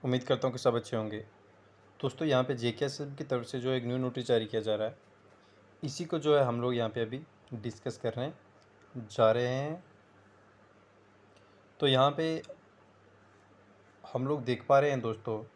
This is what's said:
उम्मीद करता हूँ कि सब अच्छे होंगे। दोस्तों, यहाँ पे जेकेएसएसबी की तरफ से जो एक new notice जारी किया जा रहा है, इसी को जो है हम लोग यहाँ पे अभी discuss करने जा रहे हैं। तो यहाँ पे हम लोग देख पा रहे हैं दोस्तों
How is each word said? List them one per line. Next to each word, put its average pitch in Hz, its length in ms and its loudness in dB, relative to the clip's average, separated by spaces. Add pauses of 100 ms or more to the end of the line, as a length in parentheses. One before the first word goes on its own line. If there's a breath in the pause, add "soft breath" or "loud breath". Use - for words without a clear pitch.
उम्मीद 127 200 0
करता 135 240 0
हूँ 123 60 -2
कि 123 60 -8
सब 120 160 2
अच्छे 117 220 -4
होंगे। 107 220 -4 (800)
दोस्तों, 147 280 -2
यहाँ 127 160 4
पे 131 120 -2
जेकेएसएसबी 135 600 -4
की 151 80 -8
तरफ 127 220 -2
से 131 140 -6
जो 127 120 -2
एक 127 140 0
new 123 120 -2
notice 127 280 -4
जारी 113 200 4
किया 110 160 -2
जा 107 140 0
रहा 107 120 -2
है, - 100 -8 (840 soft breath)
इसी 156 220 -6
को 165 140 -4
जो 147 180 6
है 139 60 6
हम 120 180 0
लोग 123 140 0
यहाँ 117 140 0
पे 117 120 -4
अभी 120 200 -6 (320)
discuss 117 440 -8
करने 123 340 -4 (640)
जा 110 360 4
रहे 123 160 2
हैं। 143 360 -4 (2000 soft breath)
तो 143 80 2
यहाँ 135 300 6
पे 160 240 -2 (1600)
हम 131 240 -4
लोग 143 160 -2
देख 120 260 -2
पा 139 100 10
रहे 143 100 4
हैं 131 120 0
दोस्तों 110 420 -4 (120)